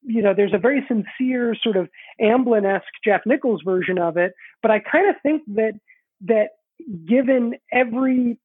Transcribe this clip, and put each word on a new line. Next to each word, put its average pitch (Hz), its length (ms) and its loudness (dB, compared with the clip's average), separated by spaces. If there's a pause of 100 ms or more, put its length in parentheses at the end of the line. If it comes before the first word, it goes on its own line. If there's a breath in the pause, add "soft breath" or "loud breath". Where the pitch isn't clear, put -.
you 226 200 -2
know, 202 120 2
there's 196 200 0
a 208 40 2
very 262 280 0
sincere 240 760 -2
sort 214 140 0
of 175 120 -2 (320 loud breath)
Amblin-esque 220 640 2 (200)
Jeff 202 200 2
Nichols 233 400 0
version 185 340 -2
of 170 200 -2
it, 180 160 0 (260 loud breath)
but 214 100 2
I 214 100 2
kinda 359 420 2
think 302 200 -2 (120)
that, 220 180 0 (540 soft breath)
that 214 220 2 (580)
given 240 480 2 (180)
every 247 720 -2